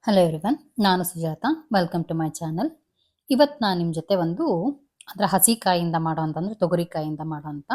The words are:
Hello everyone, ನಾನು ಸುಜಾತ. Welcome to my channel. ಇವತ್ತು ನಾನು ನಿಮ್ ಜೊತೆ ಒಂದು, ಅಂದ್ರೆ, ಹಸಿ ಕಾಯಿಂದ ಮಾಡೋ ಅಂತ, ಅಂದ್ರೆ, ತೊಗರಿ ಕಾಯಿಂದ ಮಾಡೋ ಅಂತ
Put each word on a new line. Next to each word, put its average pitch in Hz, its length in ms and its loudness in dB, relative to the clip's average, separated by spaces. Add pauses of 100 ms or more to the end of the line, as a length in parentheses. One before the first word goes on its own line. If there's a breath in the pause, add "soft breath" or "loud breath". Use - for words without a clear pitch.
Hello 185 200 6
everyone, 196 300 -2 (200)
ನಾನು 185 260 2
ಸುಜಾತ. 165 400 -4 (280)
Welcome 175 360 0
to 165 60 -4
my 160 160 -2
channel. 170 400 -4 (600)
ಇವತ್ತು 285 320 2
ನಾನು 190 160 0
ನಿಮ್ 170 160 -2
ಜೊತೆ 160 200 -2
ಒಂದು, 180 500 0 (440)
ಅಂದ್ರೆ, 190 180 -2
ಹಸಿ 196 300 2
ಕಾಯಿಂದ 175 420 0
ಮಾಡೋ 160 240 -2
ಅಂತ, 156 160 -4
ಅಂದ್ರೆ, 202 160 -4
ತೊಗರಿ 170 300 0
ಕಾಯಿಂದ 156 400 -6
ಮಾಡೋ 156 240 -8
ಅಂತ 147 260 -8